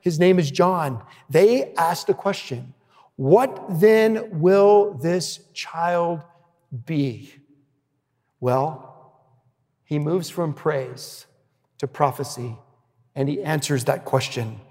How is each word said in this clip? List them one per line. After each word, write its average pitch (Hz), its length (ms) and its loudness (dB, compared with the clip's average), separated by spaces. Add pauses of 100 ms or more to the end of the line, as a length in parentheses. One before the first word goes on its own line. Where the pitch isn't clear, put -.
"His 165 180 -2
name 180 200 6
is 147 120 0
John," 156 520 0 (280)
they 233 440 4
asked 170 320 -2
the 190 80 0
question, 127 600 -8 (420)
"What 175 640 2
then 220 600 4
will 202 540 6
this 170 460 -4 (140)
child 170 680 -4 (640)
be?" 139 480 -6 (1040)
Well, 131 440 -2 (1000)
he 147 140 -4
moves 156 300 -2
from 165 260 -4
praise 131 720 -6 (520)
to 143 80 -6
prophecy, 123 720 -4 (560)
and 139 140 -2
he 147 140 -6
answers 143 420 -2
that - 200 -2
question. 120 560 -4 (100)